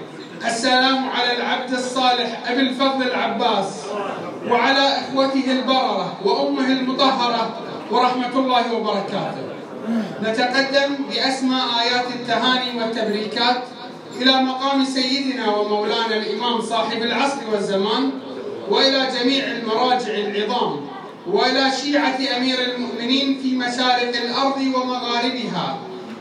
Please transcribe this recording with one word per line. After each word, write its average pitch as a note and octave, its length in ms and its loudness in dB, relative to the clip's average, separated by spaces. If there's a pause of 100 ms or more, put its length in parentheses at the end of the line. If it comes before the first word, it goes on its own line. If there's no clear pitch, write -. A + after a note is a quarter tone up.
(460)
السلام C4 640 2
على B3 280 0
العبد B3 360 -2
الصالح B3 560 2 (180)
أبي B3 140 2
الفضل C4 420 2
العباس A3 640 0 (800)
وعلى C4+ 520 4
إخوته C4+ 500 2
البررة G#3 600 2 (120)
وأمه C4+ 420 2
المطهرة B3+ 920 2 (320)
ورحمة B3 440 2
الله B3 380 2
وبركاته. F#3+ 680 -2 (800)
نتقدم C4+ 720 2 (140)
بأسمى B3+ 520 0 (200)
آيات B3 260 0
التهاني A#3+ 720 0
والتبريكات A3+ 840 0 (580)
إلى C4 100 6
مقام C4 540 2
سيدنا B3+ 720 0
ومولانا G#3+ 600 0
الإمام A3 460 -2
صاحب A3+ 420 -2
العصر A#3+ 380 0 (100)
والزمان، G#3 600 0 (580)
وإلى C4+ 380 4 (120)
جميع C4+ 260 2
المراجع A#3 680 0
العظام، G3+ 680 -2 (460)
وإلى B3+ 440 4 (120)
شيعة C#4+ 360 2 (180)
أمير C4 200 0 (180)
المؤمنين B3 640 0
في B3+ 140 0
مشارق B3 580 2 (100)
الأرض C4 340 0 (180)
ومغاربها، B3 1000 -2 (440)